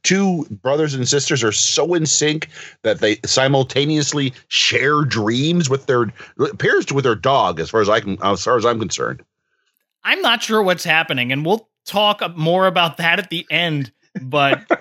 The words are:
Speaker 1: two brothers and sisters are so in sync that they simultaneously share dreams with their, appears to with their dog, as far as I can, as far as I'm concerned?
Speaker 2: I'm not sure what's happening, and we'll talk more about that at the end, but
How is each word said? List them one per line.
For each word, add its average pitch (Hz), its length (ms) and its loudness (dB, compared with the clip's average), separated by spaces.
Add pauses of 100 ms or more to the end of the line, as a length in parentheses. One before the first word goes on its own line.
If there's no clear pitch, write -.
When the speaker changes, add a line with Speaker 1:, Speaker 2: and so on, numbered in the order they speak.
Speaker 1:
two 190 480 2
brothers 139 440 -2
and 123 120 -4
sisters 143 380 0
are 107 80 2
so 156 420 0
in 160 120 2
sync 151 420 0 (340)
that 110 180 0
they 104 260 2
simultaneously 139 1040 0 (160)
share 143 560 2
dreams 127 640 0
with 135 160 -2
their, 120 260 0 (280)
appears 190 460 0
to 143 80 -6
with 135 100 0
their 117 100 4
dog, 98 460 0
as 78 100 -4
far 113 100 2
as 101 80 2
I 110 120 4
can, 98 220 -6
as 98 200 0
far 123 140 2
as 107 100 0
I'm 117 140 0
concerned? 65 420 -6 (800)
Speaker 2:
I'm 294 200 -2
not 233 200 0
sure 220 200 0
what's 180 220 0
happening, 156 480 0
and 143 140 -2
we'll 208 220 -2 (180)
talk 208 360 0 (140)
more 170 300 0
about 175 300 -2
that 170 220 0
at 190 120 -6
the 170 200 -8
end, 156 420 -2 (280)
but 139 460 0 (140)